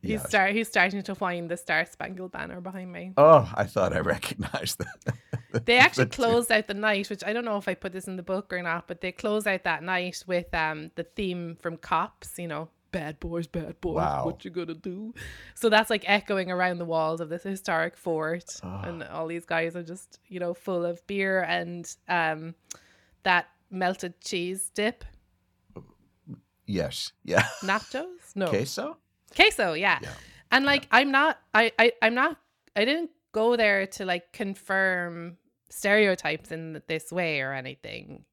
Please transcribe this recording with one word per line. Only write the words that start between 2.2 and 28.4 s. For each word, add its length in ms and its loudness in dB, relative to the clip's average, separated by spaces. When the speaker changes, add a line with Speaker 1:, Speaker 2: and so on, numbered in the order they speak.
Speaker 1:
Banner 300 -10
behind 280 -10
me. 280 -12
Speaker 2:
Oh, 360 12
I 100 2
thought 280 0
I 80 0
recognized 800 -4
that. 360 -8
<laughs> 140 -2
Speaker 1:
They 120 6
actually 280 6
Speaker 2:
But 60 -8
Speaker 1:
closed 400 2
out 160 2
the 60 -6
night, 360 0
which 140 -10
I 80 -4
don't 120 -4
know 140 -2
if 100 -6
I 60 -2
put 180 -8
this 160 -10
in 80 -8
the 60 -8
book 300 -4
or 100 -4
not, 260 -4
but 120 -10
they 120 -4
closed 360 -2
out 160 -2
that 180 -2
night 440 -4
with, 280 -2
um, 400 -2
the 80 -8
theme 580 -6
from 160 -6
Cops, 600 -4
you 80 -8
know, 220 -8
"Bad 260 -6
boys, 300 -6
bad 320 -8
boys, 160 -2
Speaker 2:
Wow. 300 0
Speaker 1:
what 180 -6
you 80 -10
gonna 220 -6
do?" 380 -10
So 120 2
that's, 220 6
like, 180 0
echoing 440 2
around 260 0
the 60 -4
walls 360 0
of 100 -8
this 120 -6
historic 540 -2
fort, 480 -2
Speaker 2:
Ah. 220 -8
Speaker 1:
and 180 -8
all 240 -8
these 180 -8
guys 300 -2
are 80 -8
just, 460 -16
you 100 -12
know, 160 -2
full 320 -2
of 220 -4
beer 340 2
and, 520 -4
um, 460 -2
that 240 4
melted 500 -2
cheese 520 -6
dip. 320 -2
Speaker 2:
Yes. 480 -4
Yeah. 180 4
<laughs> 80 -14
Speaker 1:
Nachos? 720 -6
No. 120 0